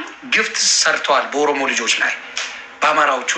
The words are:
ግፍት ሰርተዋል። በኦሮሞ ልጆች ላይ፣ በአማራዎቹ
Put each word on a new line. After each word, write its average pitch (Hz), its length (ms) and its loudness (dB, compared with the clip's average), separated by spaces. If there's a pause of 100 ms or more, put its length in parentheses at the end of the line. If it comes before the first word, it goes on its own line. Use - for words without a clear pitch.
(280)
ግፍት 220 280 0 (160)
ሰርተዋል። - 540 2
በኦሮሞ 143 400 0
ልጆች 117 320 0
ላይ፣ - 140 0 (680)
በአማራዎቹ 147 600 2